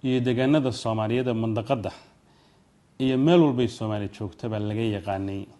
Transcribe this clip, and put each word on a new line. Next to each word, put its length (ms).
iyo 180
deegaanada 520
Soomaaliyeed 560
ee 40
mandaqadda 580
iyo 200
meel 220
walbay 280
Soomaali 400
joogtaba 500
laga 240
yaqaanay. 640